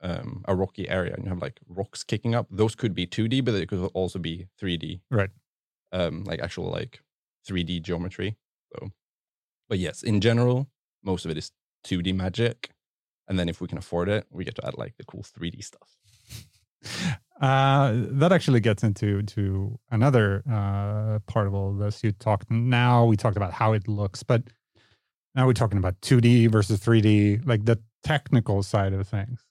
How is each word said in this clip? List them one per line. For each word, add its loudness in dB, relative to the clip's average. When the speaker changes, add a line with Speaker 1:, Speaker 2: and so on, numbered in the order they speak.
Speaker 1:
um, -8
a 0
rocky -4
area -4
and -8
you -6
have, -6
like, -10
rocks -10
kicking -2
up, -2
those 0
could -2
be -4
two -2
D, 0
but 0
they -2
could -4
also -4
be -8
three -4
D. -10
Speaker 2:
Right. 2
Speaker 1:
Um, -2
like, -6
actual, -6
like, -8
three -2
D -4
geometry. -6
So, -14
but -4
yes, -6
in 2
general, 2
most -4
of -6
it -6
is -10
two -2
D -2
magic. -4
And 0
then 0
if -6
we -8
can -8
afford -4
it, -2
we -10
get -8
to -10
add, -8
like, -12
the -20
cool -14
three -10
D -12
stuff. -20
Speaker 2:
Uh, 4
that 2
actually 4
gets 2
into, 0
to -4
another, 2
uh, -2
part 0
of -2
all -2
this. -4
You 2
talked, -2
now 4
we 4
talked 0
about -2
how 2
it -2
looks, -4
but 2
now 4
we're 6
talking 2
about -2
two 4
D 8
versus 2
three 4
D, 6
like, 0
the 2
technical 2
side 0
of -4
things. -6